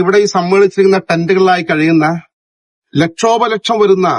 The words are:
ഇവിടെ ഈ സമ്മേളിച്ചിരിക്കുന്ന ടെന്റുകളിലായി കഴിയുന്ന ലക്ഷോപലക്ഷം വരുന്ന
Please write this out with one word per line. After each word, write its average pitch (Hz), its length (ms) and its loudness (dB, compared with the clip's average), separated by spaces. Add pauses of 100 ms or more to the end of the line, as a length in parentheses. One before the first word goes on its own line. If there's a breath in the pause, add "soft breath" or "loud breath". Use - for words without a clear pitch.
ഇവിടെ 196 240 0
ഈ - 100 -2
സമ്മേളിച്ചിരിക്കുന്ന 190 640 2 (100)
ടെന്റുകളിലായി 175 600 0
കഴിയുന്ന 156 360 0 (880)
ലക്ഷോപലക്ഷം 220 880 -2
വരുന്ന 190 260 2 (120)